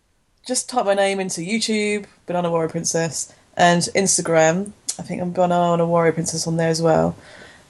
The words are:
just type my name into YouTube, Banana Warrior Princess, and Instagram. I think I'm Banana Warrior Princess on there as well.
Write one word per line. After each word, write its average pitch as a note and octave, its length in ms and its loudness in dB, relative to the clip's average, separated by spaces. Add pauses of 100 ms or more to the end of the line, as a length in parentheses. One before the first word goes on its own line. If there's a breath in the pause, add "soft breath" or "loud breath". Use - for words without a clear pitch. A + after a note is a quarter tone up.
(460)
just B3+ 240 -6
type B3 160 -2
my G3+ 80 2
name G3 260 0
into F#3 220 -6
YouTube, G#3 640 -2 (200)
Banana F3 240 -2
Warrior E3 200 0
Princess, E3 640 -4 (220 soft breath)
and F3 280 4 (120)
Instagram. F3 760 2 (260)
I E3+ 60 -14
think - 180 -8
I'm F3+ 100 -6
Banana F3 540 2
Warrior E3 280 2
Princess E3 340 -4
on E3 100 -2
there E3 120 0
as D#3+ 120 -2
well. E3 340 2 (540 loud breath)